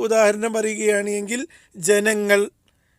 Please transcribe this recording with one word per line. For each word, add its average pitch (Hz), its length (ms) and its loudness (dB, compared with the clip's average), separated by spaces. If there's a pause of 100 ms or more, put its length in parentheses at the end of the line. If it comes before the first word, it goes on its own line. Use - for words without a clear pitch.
ഉദാഹരണം 220 520 2
പറയുകയാണെങ്കിൽ 208 840 -2 (360)
ജനങ്ങൾ, 202 640 2 (580)